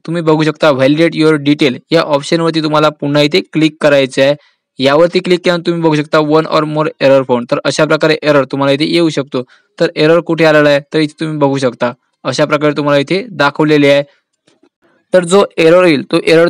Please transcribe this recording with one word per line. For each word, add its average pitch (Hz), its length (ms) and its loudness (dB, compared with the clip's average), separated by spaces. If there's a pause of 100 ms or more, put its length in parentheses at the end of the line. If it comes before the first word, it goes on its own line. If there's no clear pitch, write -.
तुम्ही 170 160 -6
बघू 156 200 0
शकता 151 300 0
validate 151 440 0
your 156 180 2 (120)
detail 143 300 0 (160)
या 165 100 2
ऑप्शनवरती 160 600 -2
तुम्हाला 151 280 0
पुन्हा 147 320 -2
इथे 147 200 0
क्लिक 156 380 -2
करायचं 139 420 2
आहे. 139 120 2 (440)
यावरती 156 420 2
क्लिक 180 200 -2
केल्यानंतर 175 300 -2
तुम्ही 170 120 -4
बघू 156 140 0
शकता 151 220 -2
one 156 300 0
or 156 180 -2
more 151 200 -4 (140)
error 135 220 4
found, 123 280 -4
तर 143 140 -2
अशा 151 200 -2
प्रकारे 156 380 0
एरर 143 300 2
तुम्हाला 139 200 -2
इथे 139 120 -2
येऊ 165 240 0
शकतो. 143 340 -6 (360)
तर 165 180 0
एरर 156 240 2
कुठे 165 240 -2
आलेला 151 240 4
आहे 143 120 2 (140)
तर 156 40 0
इथे 151 220 -4
तुम्ही 156 180 -8
बघू 139 200 0
शकता 123 340 -4 (320)
अशा 131 200 -2
प्रकारे 147 320 -2
तुम्हाला 143 240 0
इथे 160 220 -4 (100)
दाखवलेले 147 580 0
आहे. 143 120 2 (1080)
तर 180 120 2
जो 190 200 2 (140)
एरर 175 260 4
येईल 147 180 2 (100)
तो 165 120 0
एरर 165 260 2